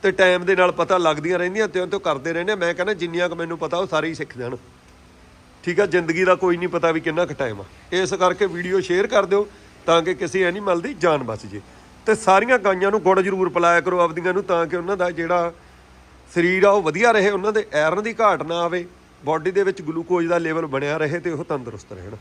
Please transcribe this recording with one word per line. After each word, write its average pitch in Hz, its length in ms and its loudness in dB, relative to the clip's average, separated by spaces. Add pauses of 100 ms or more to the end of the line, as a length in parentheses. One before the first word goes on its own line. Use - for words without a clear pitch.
ਤੇ 196 80 2
ਟਾਈਮ 180 340 4
ਦੇ 185 120 2
ਨਾਲ 180 160 4
ਪਤਾ 180 260 0
ਲੱਗਦੀਆਂ 165 400 0
ਰਹਿੰਦੀਆਂ, 190 300 -2
ਤੇ 180 120 -2
ਉਹ 180 60 -2
ਤੋਂ 190 140 -4
ਕਰਦੇ 156 320 -2
ਰਹਿੰਦੇ 175 200 -2
ਆ। 208 40 0
ਮੈਂ 175 180 0
ਕਹਿੰਦਾ 185 200 -2
ਜਿੰਨੀਆਂ 175 340 -2
ਕੁ 175 80 -6
ਮੈਨੂੰ 170 220 -8
ਪਤਾ, 160 180 -4
ਉਹ 185 100 -2
ਸਾਰੇ 156 220 -2
ਹੀ 165 60 -6
ਸਿੱਖ 151 240 -12
ਜਾਣ, 127 180 -8 (1080)
ਠੀਕ 175 160 0
ਆ? 202 60 4
ਜ਼ਿੰਦਗੀ 170 380 0
ਦਾ - 100 6
ਕੋਈ 180 220 0
ਨਹੀਂ 175 120 -4
ਪਤਾ 165 240 0
ਵੀ 160 80 -2
ਕਿੰਨਾ 160 260 -2
ਕੁ 151 80 -8
ਟਾਈਮ 113 260 -6
ਆ। - 40 -12 (280)
ਇਸ 185 220 -2
ਕਰਕੇ 180 340 2
ਵੀਡੀਓ 180 320 -2
ਸ਼ੇਅਰ 180 260 0
ਕਰ 196 200 2
ਦਿਓ 202 200 0 (400)
ਤਾਂ 170 160 4
ਕਿ 180 120 -2
ਕਿਸੇ 190 300 -2
ਐਨੀਮਲ 180 360 0
ਦੀ 240 140 -6
ਜਾਨ 151 300 2
ਬਚ 113 220 -8
ਜੇ। 101 140 -12 (460)
ਤੇ 220 80 4
ਸਾਰੀਆਂ 220 440 4
ਗਾਈਆਂ 196 320 2
ਨੂੰ 208 100 0
ਗੁੜ 185 200 4
ਜ਼ਰੂਰ 185 280 0
ਪਿਲਾਇਆ 170 320 4
ਕਰੋ 180 200 0
ਆਪਦੀਆਂ 170 340 0
ਨੂੰ, 185 80 0
ਤਾਂ 170 240 0
ਕਿ 160 100 -4
ਉਹਨਾਂ 175 200 -4
ਦਾ 180 140 -2
ਜਿਹੜਾ 170 420 -2 (800)
ਸਰੀਰ 180 320 2
ਆ 202 60 8
ਉਹ 202 120 4
ਵਧੀਆ 180 300 2
ਰਹੇ, 208 180 4
ਉਹਨਾਂ 202 220 -2
ਦੇ 208 120 0 (100)
ਆਇਰਨ 160 280 2
ਦੀ 226 180 -6
ਘਾਟ 190 220 2
ਨਾ 165 180 -4
ਆਵੇ, 170 240 -2 (380)
ਬਾਡੀ 160 280 -2
ਦੇ 190 120 0
ਵਿੱਚ 190 200 -2
ਗਲੂਕੋਜ਼ 165 460 -2
ਦਾ 175 100 2
ਲੈਵਲ 165 280 -2
ਬਣਿਆ 143 300 -4
ਰਹੇ 156 240 -2
ਤੇ 170 100 -4
ਉਹ 135 140 -6
ਤੰਦਰੁਸਤ 127 480 -10
ਰਹਿਣ। 98 280 -14